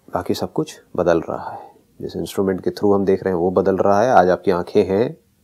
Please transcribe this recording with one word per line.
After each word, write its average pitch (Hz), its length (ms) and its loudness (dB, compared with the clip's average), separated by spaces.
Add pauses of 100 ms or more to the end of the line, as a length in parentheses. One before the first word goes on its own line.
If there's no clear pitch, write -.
बाकी 92 260 -6
सब - 200 -6
कुछ - 260 -6 (160)
बदल 85 260 2
रहा - 300 -10
है। - 180 -16 (300)
जिस 85 160 -10
इंस्ट्रूमेंट 92 460 -2
के - 100 -4
through 101 240 2
हम 98 100 0
देख 95 180 2
रहे 95 100 -2
हैं 85 80 -2
वो 92 100 2
बदल 95 280 2
रहा 101 220 4
है। 123 100 2
आज 92 180 6
आपकी 90 240 0
आंखें 87 320 0
हैं, 104 300 -2 (280)